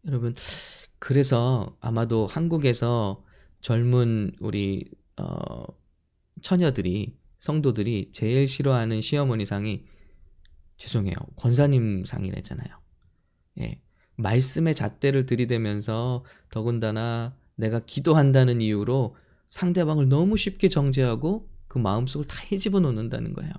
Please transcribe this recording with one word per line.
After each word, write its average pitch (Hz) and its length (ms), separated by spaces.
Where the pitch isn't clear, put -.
여러분, 123 300
그래서 127 800
아마도 113 480
한국에서 120 960
젊은 117 800
우리, 101 440
어, 50 480
처녀들이, 104 760
성도들이 117 720
제일 127 360
싫어하는 120 540
시어머니 127 440
상이, 101 400
죄송해요, 98 380
권사님 120 680
상이랬잖아요. 95 640
예, 57 200
말씀의 131 580
잣대를 135 500
들이대면서 120 1000
더군다나 117 840
내가 110 240
기도한다는 135 840
이유로 107 540
상대방을 156 600
너무 180 280
쉽게 190 320
정죄하고 139 800
그 - 120
마음속을 123 460
다 - 100
헤집어 190 280
놓는다는 117 540
거예요. 151 260